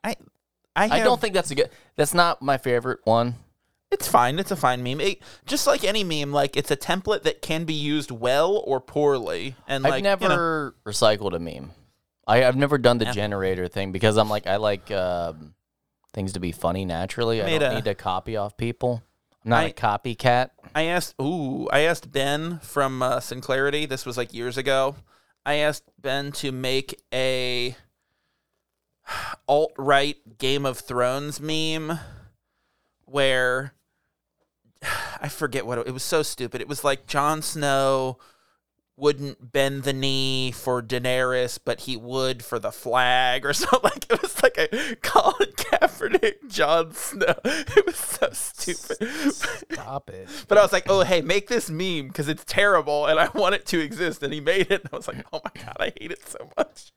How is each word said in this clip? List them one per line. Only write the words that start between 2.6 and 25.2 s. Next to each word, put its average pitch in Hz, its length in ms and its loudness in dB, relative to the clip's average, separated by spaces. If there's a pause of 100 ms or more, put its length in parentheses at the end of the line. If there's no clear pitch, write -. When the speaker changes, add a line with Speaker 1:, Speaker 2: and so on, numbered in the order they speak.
Speaker 2:
one. 120 320 4 (560)
Speaker 1:
It's 403 160 -2
fine. 127 320 4
It's 190 100 -6
a 196 60 -2
fine 127 260 2
meme. 127 200 -4
It, 196 200 -2 (240)
just - 220 -2
like 285 160 2
any 208 200 2
meme, 151 300 -2
like, 143 240 0
it's 147 140 -2
a 139 60 2
template 190 440 -2
that - 220 -2
can 165 220 -2
be 160 100 -4
used 147 340 -2
well 131 460 2 (100)
or 131 160 0
poorly. 127 760 0 (120)
And, 135 180 -2
Speaker 2:
I've 147 60 6
Speaker 1:
like, 135 80 0
you 196 60 -4
know. 196 100 4
Speaker 2:
never 165 680 -2
recycled 104 520 2
a 82 40 -2
meme. 82 340 -12 (520)
I, 117 180 6
I've 127 140 6
never 143 220 2
done 120 180 6
the 110 80 2
Speaker 1:
Yeah. 120 60 -4
Speaker 2:
generator 95 560 -2
thing 98 240 -4
because 107 260 4
I'm 107 140 4
like, 104 160 -2
I 95 80 2
like, 104 340 -2
um, 85 640 -4 (580)
things 95 220 -4
to 95 60 -6
be 87 120 -4
funny 90 340 -2
naturally. 110 540 -2
I 101 60 -2
Speaker 1:
Made 160 140 0
Speaker 2:
don't 139 120 2
Speaker 1:
a 131 40 -4
Speaker 2:
need 131 100 -6
to 104 80 0
copy 95 420 -6
off 104 220 -6
people. 120 460 -4 (420)
I'm 113 60 0
not 151 140 4
a - 20 -4
Speaker 1:
I 143 60 -6
Speaker 2:
copycat. 120 760 0 (240)
Speaker 1:
I 160 120 0
asked, 170 360 -2
ooh, 139 500 -2
I 143 100 6
asked 160 300 0
Ben 147 520 -2
from, 131 400 -2
uh, 127 160 0
Sinclarity. 135 680 -2
This 131 220 -8
was, 120 100 -6
like, 120 160 -4
years 120 240 -6
ago. 135 380 0 (500)